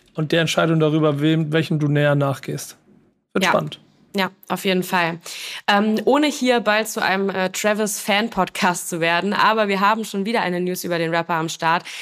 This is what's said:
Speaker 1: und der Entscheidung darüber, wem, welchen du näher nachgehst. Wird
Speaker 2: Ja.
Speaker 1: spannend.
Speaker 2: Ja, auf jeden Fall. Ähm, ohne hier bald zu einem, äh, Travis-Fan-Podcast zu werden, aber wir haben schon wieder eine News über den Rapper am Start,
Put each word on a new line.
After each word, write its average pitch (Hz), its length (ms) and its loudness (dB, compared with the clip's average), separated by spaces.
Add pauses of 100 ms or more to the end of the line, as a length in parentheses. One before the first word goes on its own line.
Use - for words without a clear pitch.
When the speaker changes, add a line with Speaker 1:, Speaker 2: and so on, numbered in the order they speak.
(160)
Speaker 1:
und 156 180 -2
der 165 80 2
Entscheidung 160 400 2
darüber, 151 400 2
wem, 156 320 2
welchen 160 260 0
du 147 80 0
näher 147 280 2
nachgehst. 139 600 -4 (560)
Wird 190 140 -2
Speaker 2:
Ja. 170 60 4
Speaker 1:
spannend. 151 280 0 (340)
Speaker 2:
Ja, 185 180 0 (180)
auf 185 160 -2
jeden 185 180 2
Fall. 170 360 0 (500)
Ähm, 208 340 4
ohne 285 240 4
hier 247 320 2
bald 214 300 0
zu - 120 -6
einem, 196 280 0
äh, 185 220 -2
Travis-Fan-Podcast 202 1400 -2
zu 170 100 -6
werden, 170 320 0
aber 208 380 2
wir 196 100 0
haben 220 240 2
schon 196 220 -4
wieder 226 160 0
eine 180 180 -2
News 180 240 -4
über 175 140 -2
den 165 180 -2
Rapper 170 200 -2
am 160 120 -2
Start, 165 380 0 (160)